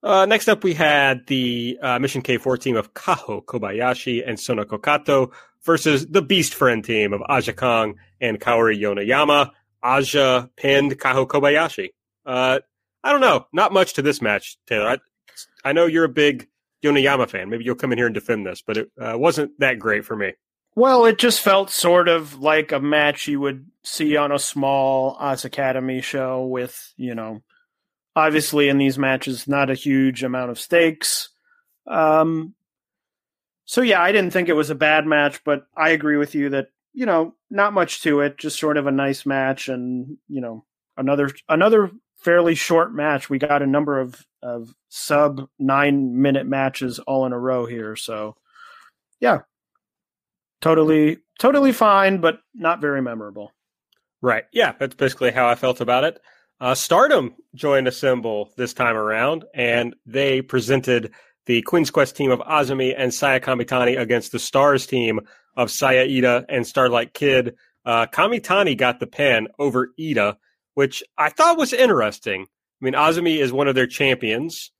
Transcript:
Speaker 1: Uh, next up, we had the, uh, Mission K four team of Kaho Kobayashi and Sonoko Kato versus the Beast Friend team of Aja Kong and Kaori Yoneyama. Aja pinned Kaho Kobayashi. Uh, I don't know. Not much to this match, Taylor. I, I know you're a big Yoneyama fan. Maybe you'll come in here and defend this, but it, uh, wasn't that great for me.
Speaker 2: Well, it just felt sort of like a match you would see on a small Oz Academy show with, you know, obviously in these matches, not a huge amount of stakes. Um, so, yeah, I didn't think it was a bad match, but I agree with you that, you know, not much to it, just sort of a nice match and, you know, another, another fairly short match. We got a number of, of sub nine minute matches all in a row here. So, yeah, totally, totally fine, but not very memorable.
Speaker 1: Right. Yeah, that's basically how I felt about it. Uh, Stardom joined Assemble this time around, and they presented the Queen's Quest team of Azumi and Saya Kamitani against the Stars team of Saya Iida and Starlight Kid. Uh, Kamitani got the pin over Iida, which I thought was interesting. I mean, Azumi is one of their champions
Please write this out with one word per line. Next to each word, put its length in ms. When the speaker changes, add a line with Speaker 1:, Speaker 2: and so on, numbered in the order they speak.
Speaker 1:
Uh, 240
next 220
up, 160
we 100
had 540
the, 540
uh, 180
Mission 220
K 160
four 180
team 220
of 160
Kaho 500
Kobayashi 800
and 120
Sonoko 440
Kato 500
versus 440
the 140
Beast 320
Friend 300
team 300
of 140
Aja 240
Kong 440
and 180
Kaori 400
Yoneyama. 720
Aja 720
pinned 440
Kaho 280
Kobayashi. 600
Uh, 340
I 80
don't 100
know. 320
Not 200
much 200
to 80
this 200
match, 360
Taylor. 220
I, 80
I 40
know 120
you're 200
a 40
big 380
Yoneyama 460
fan. 200
Maybe 160
you'll 100
come 160
in 60
here 100
and 80
defend 300
this, 160
but 160
it, 220
uh, 180
wasn't 420
that 200
great 260
for 100
me. 180
Speaker 2:
Well, 300
it 120
just 240
felt 300
sort 360
of 320
like 320
a 80
match 480
you 140
would 240
see 320
on 160
a 80
small 800
Oz 240
Academy 560
show 460
with, 500
you 200
know, 260
obviously 520
in 100
these 200
matches, 500
not 220
a 60
huge 480
amount 280
of 80
stakes. 720
Um, 640
so, 160
yeah, 200
I 100
didn't 200
think 180
it 40
was 160
a 60
bad 300
match, 400
but 300
I 140
agree 280
with 180
you 140
that, 180
you 120
know, 300
not 220
much 320
to 160
it, 180
just 220
sort 180
of 100
a 40
nice 340
match 440
and, 480
you 140
know, 240
another, 320
another 440
fairly 380
short 380
match. 360
We 80
got 240
a 60
number 320
of, 260
of 320
sub 580
nine 640
minute 240
matches 540
all 260
in 60
a 80
row 260
here. 300
So, 400
yeah, 180
totally, 600
totally 320
fine, 480
but 200
not 280
very 200
memorable. 520
Speaker 1:
Right. 300
Yeah, 260
that's 180
basically 360
how 160
I 80
felt 240
about 240
it. 160
Uh, 160
Stardom 600
joined 320
Assemble 720
this 160
time 240
around, 560
and 420
they 360
presented 720
the 160
Queen's 280
Quest 280
team 140
of 80
Azumi 580
and 160
Saya 260
Kamitani 580
against 360
the 60
Stars 460
team 360
of 160
Saya 340
Iida 440
and 180
Starlight 460
Kid. 420
Uh, 220
Kamitani 680
got 240
the 80
pin 400
over 400
Iida, 380
which 280
I 120
thought 280
was 140
interesting. 720
I 440
mean, 80
Azumi 440
is 160
one 160
of 60
their 120
champions 920